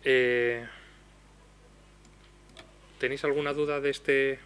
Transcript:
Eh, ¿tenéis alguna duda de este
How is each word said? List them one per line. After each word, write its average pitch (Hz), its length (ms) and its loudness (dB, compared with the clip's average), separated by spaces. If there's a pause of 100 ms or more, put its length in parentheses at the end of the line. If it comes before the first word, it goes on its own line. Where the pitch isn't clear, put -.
Eh, 123 600 2 (2250)
¿tenéis 135 260 -4
alguna 143 280 0
duda 147 280 -2
de 139 100 0
este 135 560 0